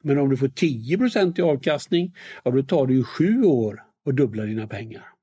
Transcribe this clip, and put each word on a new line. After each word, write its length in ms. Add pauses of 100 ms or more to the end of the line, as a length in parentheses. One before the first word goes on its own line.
Men 160
om 100
du 80
får 120
tio 500
procent 400
i 40
avkastning, 720 (300)
ja, 60
då 120
tar 240
det 80
ju 100
sju 380
år 400 (240)
att 100
dubbla 280
dina 220
pengar. 360 (200)